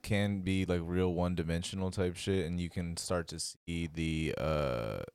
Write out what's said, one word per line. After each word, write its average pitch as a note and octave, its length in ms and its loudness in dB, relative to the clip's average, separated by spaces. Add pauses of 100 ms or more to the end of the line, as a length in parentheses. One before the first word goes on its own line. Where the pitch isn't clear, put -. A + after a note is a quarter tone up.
can G2+ 380 2
be, F#2+ 240 2
like, F2 180 2
real F2+ 300 2
one-dimensional F2 760 0
type F2+ 280 0
shit, F#2+ 280 2
and F2 140 -2
you F2 100 -2
can E2+ 280 -4
start F2 320 -2
to E2 100 -8
see E2+ 480 -4
the, D#2+ 500 0
uh, A#1+ 680 0 (120)